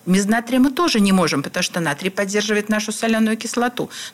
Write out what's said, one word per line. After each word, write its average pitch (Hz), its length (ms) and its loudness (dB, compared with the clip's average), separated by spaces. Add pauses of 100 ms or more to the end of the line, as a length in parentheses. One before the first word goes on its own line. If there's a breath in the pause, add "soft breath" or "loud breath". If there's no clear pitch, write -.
Без 190 200 2
натрия 233 340 2
мы 277 100 6
тоже 269 300 2
не 196 100 4
можем, 151 320 2
потому - 220 -4
что - 160 -4
натрий 160 300 -4
поддерживает 208 580 -2
нашу 214 240 -2
солёную 220 440 0
кислоту. 240 540 -4 (240 loud breath)